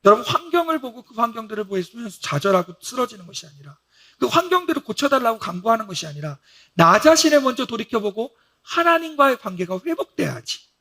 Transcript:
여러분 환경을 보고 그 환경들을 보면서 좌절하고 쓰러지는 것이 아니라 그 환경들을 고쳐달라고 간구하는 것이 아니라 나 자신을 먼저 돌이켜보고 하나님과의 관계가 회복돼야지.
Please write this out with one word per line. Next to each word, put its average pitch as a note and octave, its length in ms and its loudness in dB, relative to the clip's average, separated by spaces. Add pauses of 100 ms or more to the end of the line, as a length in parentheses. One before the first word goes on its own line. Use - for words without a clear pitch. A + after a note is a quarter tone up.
여러분 A3 200 6
환경을 E4 540 -2
보고 B3 220 -14
그 B3 140 -20
환경들을 A3 500 -6
보면서 G3 560 -8
좌절하고 F3+ 600 -2
쓰러지는 A#3 440 -8
것이 D#3 220 -16
아니라 C#3+ 300 -20 (420)
그 F#4 80 0
환경들을 F4 560 0
고쳐달라고 B3 560 0
간구하는 G#3 480 -2
것이 E3 200 -10
아니라 D3 320 -12 (340)
나 E3+ 260 6
자신을 D#4 420 6
먼저 B3+ 240 -2
돌이켜보고 G#3+ 720 -6 (260)
하나님과의 D#4+ 760 2
관계가 F#3 460 -6
회복돼야지. - 720 -6 (220)